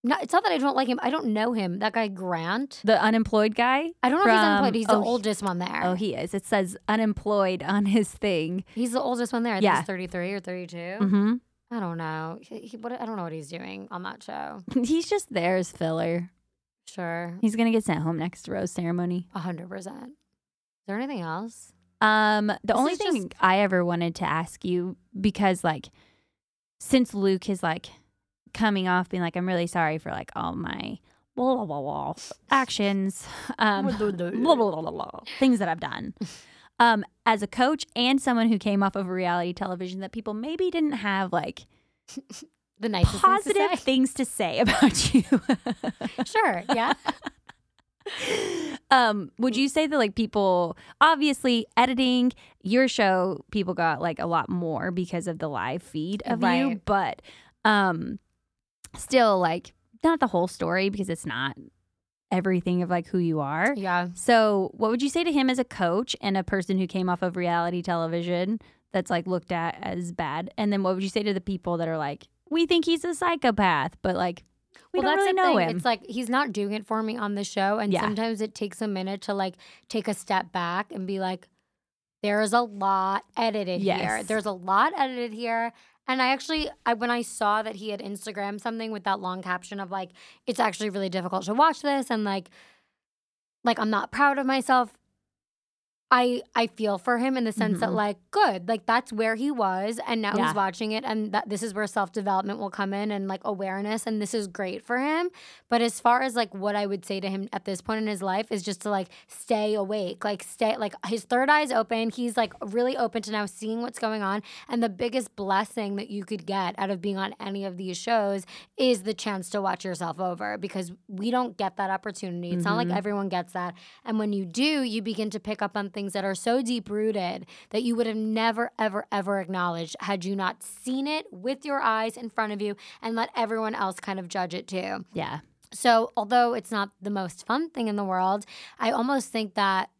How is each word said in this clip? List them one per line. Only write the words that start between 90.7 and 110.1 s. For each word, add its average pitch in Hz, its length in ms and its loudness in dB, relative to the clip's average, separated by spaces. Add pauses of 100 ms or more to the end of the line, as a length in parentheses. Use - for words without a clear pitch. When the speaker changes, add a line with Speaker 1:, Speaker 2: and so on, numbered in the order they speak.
Speaker 1:
really 190 200 -2
difficult 185 360 -2
to 202 80 -2
watch 302 300 4
this," 277 260 0
and, 220 140 0
like, 196 260 -4 (1120)
like, 240 140 2
"I'm 214 140 0
not 202 200 -2
proud 277 280 4
of 262 80 0
myself," 262 480 2 (1160)
I, 247 300 4 (140)
I 233 100 4
feel 208 320 -2
for 240 220 0
him 262 180 2
in 247 60 0
the 220 80 0
sense 185 300 0
that, - 80 2
Speaker 2:
Mm-hmm. 190 60 0
Speaker 1:
like, 208 220 0 (140)
good, 208 360 4
like, 220 200 -2
that's 233 260 2
where 220 220 2
he 277 160 -2
was, 208 560 0
and 226 160 0
now 208 120 0
Speaker 2:
Yeah. 175 120 4
Speaker 1:
he's 160 80 0
watching 202 360 0
it, 220 140 -2
and 220 280 -2
that, 214 140 0
this 202 140 -4
is 220 100 -4
where 208 140 -2
self-development 196 720 0
will 190 140 -6
come 196 240 -2
in 208 160 -2
and, 196 160 -4
like, 190 180 -6
awareness, 202 640 -4
and 220 120 -2
this 208 140 -4
is 208 140 -2
great 185 360 -6
for 247 140 -4
him. 320 320 0 (400)
But 233 140 4
as 233 160 -2
far 247 240 4
as, 233 120 -2
like, 233 160 0
what 202 240 -2
I 208 120 0
would 196 180 -6
say 196 140 -4
to 196 100 -4
him 196 240 -4
at 196 120 -8
this 185 160 -4
point 220 200 -2
in 214 60 -2
his 196 160 -4
life 196 280 -2
is 196 120 -4
just 202 180 -6
to, 208 80 -4
like, 190 200 -2 (180)
stay 214 480 0
awake, 196 500 -4